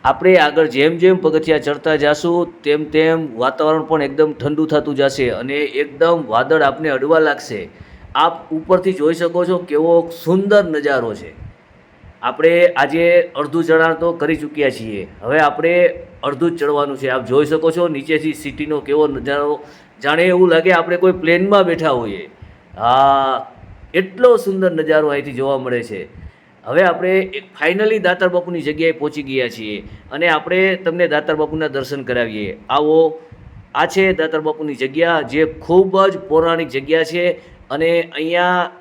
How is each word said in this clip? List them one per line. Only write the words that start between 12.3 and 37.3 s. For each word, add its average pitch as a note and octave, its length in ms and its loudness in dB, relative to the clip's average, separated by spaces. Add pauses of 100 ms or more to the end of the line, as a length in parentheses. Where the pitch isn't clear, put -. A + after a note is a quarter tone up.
આજે D#3+ 240 0 (360)
અડધું D3+ 220 -2
ચઢાણ D#3+ 360 2
તો E3+ 100 0 (120)
કરી D#3 200 -2
ચૂક્યા C#3+ 360 -2
છીએ, G#2+ 260 -10 (200)
હવે C#3 160 0
આપણે D#3 360 2 (480)
અડધું D3+ 340 -2
જ C#3+ 60 -4
ચડવાનું C#3+ 340 -2
છે. C3 120 -6
આપ B2+ 200 -4
જોઈ C#3+ 220 2
શકો D#3+ 200 0
છો F3 160 -2
નીચેથી D3+ 460 -4
સિટીનો D3 540 -8
કેવો D3+ 200 2
નજારો, C#3+ 520 -4 (420)
જાણે D#3 220 0
એવું F3+ 260 4
લાગે E3 220 4
આપણે F3 260 2
કોઈ F#3 240 2
પ્લેનમાં F3+ 480 2
બેઠા D#3+ 300 0
હોઈએ. G2 260 -8 (560)
હા, C3+ 640 2 (480)
એટલો F#3+ 440 4
સુંદર F#3+ 340 0
નજારો D3+ 420 0
અહીંથી C#3 260 -6
જોવા C3+ 180 0
મળે B2 260 -4
છે. G2 180 -10 (640)
હવે C#3 200 2
આપણે F#3 280 0 (240)
એક C#3 80 -12 (140)
finally G#3+ 400 0
દાતાર F3+ 300 0
બાપુની F3 320 -4
જગ્યાએ D#3 360 -2
પહોંચી D3 260 -6
ગયા C3 260 -2
છીએ G#2+ 280 -10 (340)
અને D#3 180 -2
આપણે E3 300 0 (160)
તમને E3+ 320 -2
દાતાર D3+ 280 -2
બાપુના D3+ 320 -4
દર્શન C3+ 360 -6
કરાવીએ. A2+ 540 -4 (120)
આવો, D3+ 280 2 (800)
આ D3 100 2
છે F#3+ 180 0 (100)
દાતાર D#3+ 280 -2
બાપુની D3+ 340 -6
જગ્યા, D3+ 460 0
જે C#3+ 240 0
ખૂબ F#3 500 0 (140)
જ F3 100 -6 (100)
પૌરાણિક E3 400 0
જગ્યા C#3 340 0
છે E3+ 200 -4 (460)